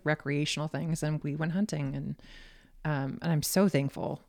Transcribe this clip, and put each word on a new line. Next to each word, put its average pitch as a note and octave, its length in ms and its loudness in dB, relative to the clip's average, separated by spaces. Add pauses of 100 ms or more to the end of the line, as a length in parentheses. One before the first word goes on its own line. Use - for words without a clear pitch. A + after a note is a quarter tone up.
recreational D3 640 0
things, D#3+ 340 -2
and D3+ 200 0
we C#3+ 140 -2
went D#3 160 0
hunting, D3+ 420 0
and, C#3+ 200 -4 (680)
um, C#3 380 -2
and E3+ 100 0
I'm D3+ 120 4
so G3 260 4
thankful. C#3 600 0